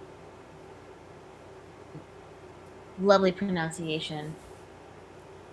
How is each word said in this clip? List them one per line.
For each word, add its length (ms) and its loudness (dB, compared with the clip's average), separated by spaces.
Lovely 320 12
pronunciation 1040 0